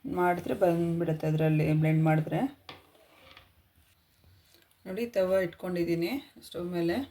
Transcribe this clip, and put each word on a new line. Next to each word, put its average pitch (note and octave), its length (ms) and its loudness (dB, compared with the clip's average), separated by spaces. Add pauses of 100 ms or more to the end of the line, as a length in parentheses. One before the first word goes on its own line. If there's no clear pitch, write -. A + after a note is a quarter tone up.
(180)
ಮಾಡಿದ್ರೆ F3+ 440 0
ಬಂದ್ಬಿಡುತ್ತೆ E3+ 680 0
ಅದರಲ್ಲಿ D#3 360 2 (140)
ಬ್ಲೆಂಡ್ D#3 280 2
ಮಾಡಿದ್ರೆ. D#3 320 0 (2500)
ನೋಡಿ, F#3+ 180 -4 (120)
ತವ F#3+ 300 4
ಇಟ್ಕೊಂಡಿದ್ದೀನಿ F3 680 -2 (360)
ಸ್ಟವ್ F3 280 -8
ಮೇಲೆ. E3+ 220 0 (120)